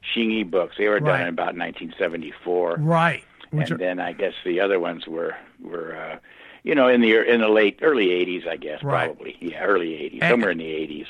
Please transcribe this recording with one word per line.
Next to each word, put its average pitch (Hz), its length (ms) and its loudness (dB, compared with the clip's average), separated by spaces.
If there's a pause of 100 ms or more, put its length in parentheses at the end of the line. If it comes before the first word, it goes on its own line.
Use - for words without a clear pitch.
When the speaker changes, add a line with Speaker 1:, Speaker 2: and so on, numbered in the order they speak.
(140)
Speaker 1:
Shingy 110 340 -2
books. 87 280 -2
They 104 120 0
were 104 100 2
done 147 100 0
Speaker 2:
Right. 90 140 0
Speaker 1:
in 87 60 -4
about 87 280 -4
nineteen 82 420 -10
seventy-four. 85 800 -4
Speaker 2:
Right. 165 440 0 (280)
Which 151 200 -2
Speaker 1:
And 165 100 -4
Speaker 2:
are 90 40 -4
Speaker 1:
then 90 160 -2
I 87 120 -4
guess 90 220 -4 (100)
the 87 160 0
other 98 200 2
ones 85 260 -6
were, 80 300 -6 (240)
were, 85 360 -12
uh, - 220 -12 (440)
you 160 120 0
know, 131 140 6
in 123 120 6
the, 113 160 8 (120)
in 117 120 6
the 110 80 2
late, 107 340 6
early 127 300 4
eighties, 90 360 -2
I 82 80 -6
guess, 76 260 -10
Speaker 2:
Right. 139 240 0
Speaker 1:
probably. - 340 -10
Yeah, 82 240 -8
early 87 300 2
eighties, 76 280 -8
Speaker 2:
And 165 100 4
Speaker 1:
somewhere 113 180 2
in 82 80 -2
the 80 80 -8
eighties. 78 440 -8